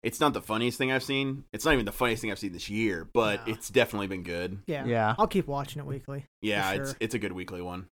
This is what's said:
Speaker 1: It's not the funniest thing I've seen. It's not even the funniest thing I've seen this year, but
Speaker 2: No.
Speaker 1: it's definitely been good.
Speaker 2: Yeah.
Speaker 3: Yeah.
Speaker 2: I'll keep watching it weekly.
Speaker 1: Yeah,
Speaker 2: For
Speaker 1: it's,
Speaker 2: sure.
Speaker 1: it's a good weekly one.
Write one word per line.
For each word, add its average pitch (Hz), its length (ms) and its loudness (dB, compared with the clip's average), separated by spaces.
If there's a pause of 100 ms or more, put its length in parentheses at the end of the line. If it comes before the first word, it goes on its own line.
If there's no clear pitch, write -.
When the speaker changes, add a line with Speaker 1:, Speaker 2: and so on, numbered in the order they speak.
Speaker 1:
It's 113 160 -2
not 147 140 6
the 110 80 -2
funniest 117 360 0
thing 131 140 2
I've 131 120 2
seen. 135 500 -2
It's 110 100 -6
not 156 100 6
even 123 120 4
the 101 80 -4
funniest 117 280 2
thing 113 100 -2
I've 95 80 -6
seen 98 120 -4
this 85 180 -10
year, 101 440 0
but 110 340 4
Speaker 2:
No. 113 60 -2
Speaker 1:
it's - 160 -8
definitely 104 380 2
been 92 160 -4
good. 90 440 -4
Speaker 2:
Yeah. 143 180 -4
Speaker 3:
Yeah. 113 320 2
Speaker 2:
I'll 208 100 4
keep 190 200 0
watching 139 340 -6
it 139 40 -10
weekly. 139 400 -8 (160)
Speaker 1:
Yeah, 101 320 2
Speaker 2:
For 101 80 0
Speaker 1:
it's, 139 100 -4
Speaker 2:
sure. 135 80 -8
Speaker 1:
it's 113 160 -2
a 113 40 0
good 98 140 -2
weekly 90 280 -6
one. 90 340 -8